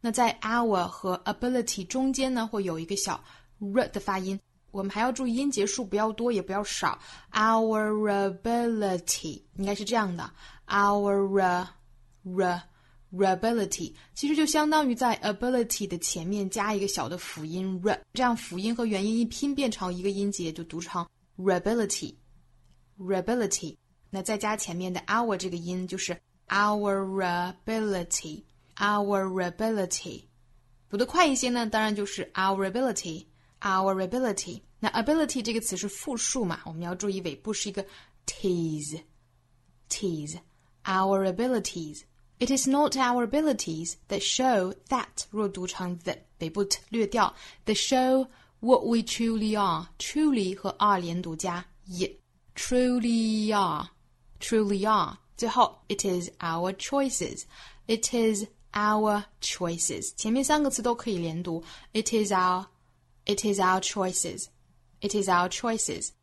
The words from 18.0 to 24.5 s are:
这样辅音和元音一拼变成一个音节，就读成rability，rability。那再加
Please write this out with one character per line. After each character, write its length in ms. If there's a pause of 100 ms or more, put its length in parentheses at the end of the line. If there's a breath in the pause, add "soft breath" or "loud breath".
这 100
样 140
辅 200
音 160
和 120
元 200
音 140
一 60
拼 280
变 160
成 240
一 80
个 80
音 220
节， 180
就 140
读 160
成 260 (320)
rability，rability。 2500 (340)
那 120
再 160
加 180